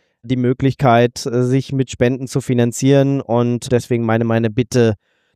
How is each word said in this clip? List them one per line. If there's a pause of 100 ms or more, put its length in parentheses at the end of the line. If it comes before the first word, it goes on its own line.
(240)
die
Möglichkeit,
äh,
sich
mit
Spenden
zu
finanzieren
und
deswegen
meine,
meine
Bitte, (420)